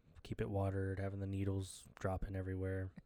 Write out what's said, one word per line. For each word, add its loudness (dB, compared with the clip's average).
keep -4
it 0
watered, 2
having -2
the -2
needles 0
dropping 0
everywhere, 0